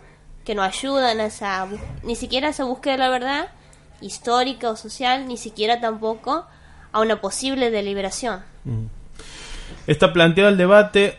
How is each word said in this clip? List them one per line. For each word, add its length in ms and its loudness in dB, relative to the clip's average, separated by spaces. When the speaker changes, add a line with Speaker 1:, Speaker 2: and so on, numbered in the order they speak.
Speaker 1:
que 100 -4
no 80 0
ayudan 580 0
a 60 0
esa 400 -4
bu-, 140 -10
ni 120 -4
siquiera 320 -2
a 40 0
esa 140 -4
búsqueda 280 -2
de 60 -2
la 100 2
verdad 380 -2
histórica 680 -2
o 60 -2
social, 520 -4
ni 100 -8
siquiera 420 -2
tampoco 680 -2
a 80 0
una 220 2
posible 500 0
deliberación. 720 -4
Speaker 2:
Ujú. 240 -4
Está 260 2
planteado 360 6
el 80 4
debate. 600 6